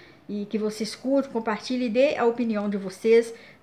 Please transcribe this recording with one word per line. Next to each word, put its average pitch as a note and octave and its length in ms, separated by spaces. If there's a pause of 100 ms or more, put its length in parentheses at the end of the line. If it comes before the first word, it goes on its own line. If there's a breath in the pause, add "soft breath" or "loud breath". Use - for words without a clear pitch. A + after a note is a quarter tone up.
(260 loud breath)
e G#3 200
que G#3+ 100
vocês G#3+ 380
curtam, C4+ 360
compartilhem, A#3 600
dê C4+ 260
a A#3+ 80
opinião A3+ 420
de G3+ 80
vocês, A3 600 (280 loud breath)